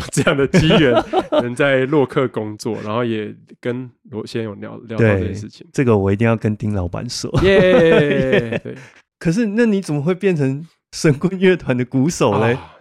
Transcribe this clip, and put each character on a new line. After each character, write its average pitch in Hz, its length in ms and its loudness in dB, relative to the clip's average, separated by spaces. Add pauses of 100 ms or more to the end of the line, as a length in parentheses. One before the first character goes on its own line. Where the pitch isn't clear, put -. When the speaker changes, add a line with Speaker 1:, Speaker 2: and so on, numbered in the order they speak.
(120)
Speaker 1:
这 147 120 0
样 165 120 2
的 139 120 2
机 160 200 4 (120)
缘， 127 140 4 (220)
Speaker 2:
<laughs> 302 280 0
Speaker 1:
能 120 100 -6
在 135 320 2
洛 139 200 2
克 135 220 -2
工 107 300 -8
作， 107 260 -6
然 107 100 -6
后 120 100 -2
也 107 300 -6 (260)
跟 123 300 -8 (200)
罗 110 160 -10
先 117 180 -6
有 107 120 -10
聊， 107 220 -14 (100)
聊 110 100 -8
到 117 80 2
这 101 140 4
件 92 160 -4
事 104 120 -12
情。 - 200 -20
Speaker 2:
对， - 60 -20
这 143 120 0
个 113 120 4
我 98 140 2
一 101 40 2
定 113 120 2
要 113 80 2
跟 107 220 -2
丁 104 160 -4
老 92 140 -4
板 107 220 -8
说。 - 220 -8 (120)
Speaker 1:
耶， 160 1160 2
Speaker 2:
<laughs> - 40 -10
Speaker 1:
对。 - 120 -12 (440)
Speaker 2:
可 165 120 0
是 226 140 0
那 214 200 0
你 196 160 2
怎 160 120 -6
么 147 80 -2
会 175 120 -2
变 185 220 0
成 139 300 -2 (260)
神 156 260 0
棍 185 220 -4
乐 185 160 4
团 127 220 -4
的 123 80 -2
鼓 135 240 0
手 110 300 2
嘞？ 117 140 2
Speaker 1:
啊， - 280 -10